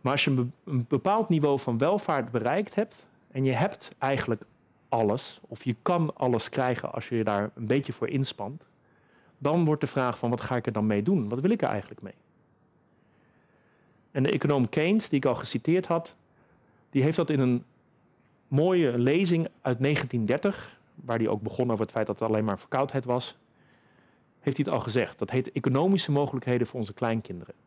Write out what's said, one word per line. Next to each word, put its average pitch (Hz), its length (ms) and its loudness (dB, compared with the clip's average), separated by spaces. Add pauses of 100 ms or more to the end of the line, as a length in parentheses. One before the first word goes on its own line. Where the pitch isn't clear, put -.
Maar 131 120 0
als 139 120 0
je 147 60 2
een 135 60 2
be-, 123 340 -4
een 127 180 0
bepaald 208 400 0
niveau 147 300 4
van 120 200 -2
welvaart 147 520 0
bereikt 123 440 -2
hebt - 320 -4 (240)
en 131 140 -2
je 131 80 2
hebt 131 460 -2
eigenlijk 131 440 -2 (460)
alles, 113 600 0
of - 160 -14
je 120 180 -2
kan 170 340 0
alles 123 320 0
krijgen 127 440 -2
als - 160 -8
je 120 80 -2
je 110 80 2
daar 104 300 0
een 117 120 -8
beetje 131 260 0
voor - 160 -6
inspant, 135 560 -6 (760)
dan 160 260 2
wordt 151 160 2
de 143 60 -2
vraag 127 320 0
van: 120 120 -2
wat 120 100 -2
ga - 160 -4
ik 117 100 -2
er 113 60 -4
dan 107 140 0
mee 104 160 2
doen? 127 260 0
Wat 120 120 -4
wil 175 100 2
ik 233 120 0
er 131 60 0
eigenlijk 107 340 -6
mee? 98 120 -16 (2000)
En 139 120 0
de - 80 2
econoom 139 380 2
Keynes, 185 400 2
die 143 100 2
ik 135 60 -2
al 127 100 2
geciteerd - 520 -2
had, 165 280 -2 (760)
die 135 120 2
heeft 160 140 2
dat 165 140 0
in 147 100 2
een 123 240 2 (840)
mooie 151 500 4
lezing 165 500 2 (140)
uit 123 160 -2
negentien 131 480 0
dertig, - 540 -2 (140)
waar 117 240 -4
die 110 100 0
ook 104 140 -2
begon 120 280 -2
over 110 140 0
het - 80 -14
feit 110 140 -2
dat 104 120 -4
het 113 100 -2
alleen 107 160 2
maar 101 140 -2
verkoudheid 139 460 -2
was, 123 340 -4 (1000)
heeft - 180 -4
hij - 100 -2
het - 80 -2
al 120 60 0
gezegd. 110 380 -2
Dat 101 120 -4
heet 127 220 -2
economische 151 600 2
mogelijkheden 127 540 0
voor 127 140 -8
onze 101 140 -6
kleinkinderen. 110 600 0 (120)